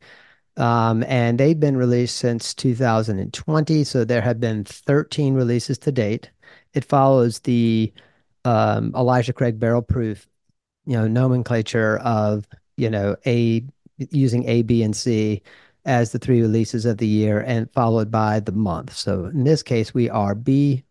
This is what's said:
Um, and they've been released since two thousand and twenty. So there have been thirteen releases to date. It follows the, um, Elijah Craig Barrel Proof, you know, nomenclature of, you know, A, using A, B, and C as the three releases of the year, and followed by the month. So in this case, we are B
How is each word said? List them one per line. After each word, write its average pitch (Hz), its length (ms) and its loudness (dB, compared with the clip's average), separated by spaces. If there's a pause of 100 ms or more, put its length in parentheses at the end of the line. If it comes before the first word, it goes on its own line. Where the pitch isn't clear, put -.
(560)
Um, 117 520 2
and 120 320 0
they've 151 200 4
been 147 180 2
released 123 400 0
since 120 360 -4
two 127 220 -2
thousand 110 420 0
and 95 160 -6
twenty. 156 500 0
So 127 220 -2
there 120 160 0
have 120 180 -2
been 110 260 -2
thirteen 143 680 -2
releases 123 460 -2
to 151 120 -2
date. 113 380 -4 (440)
It 135 120 -2
follows 135 540 4
the, 113 520 2 (540)
um, 110 500 2
Elijah 123 380 2
Craig 120 260 -2
Barrel 117 220 2
Proof, 110 460 -4 (580)
you 135 100 -4
know, 110 120 2
nomenclature 117 920 0
of, 107 480 0 (300)
you 113 120 -2
know, 101 260 -2 (100)
A, 117 400 0 (460)
using 123 360 0
A, 117 160 2
B, 113 200 2
and 107 120 -2
C 107 460 -2 (440)
as 120 260 2
the 117 80 -6
three 123 220 2
releases 110 440 0
of 113 120 0
the 110 100 -2
year, 107 340 2
and 117 300 -4
followed 113 400 0
by 107 280 2
the 104 120 -4
month. 92 440 -4
So 95 300 -4
in 135 180 -4
this 151 200 2
case, 113 300 -2
we 120 160 0
are 101 260 -2
B 135 560 0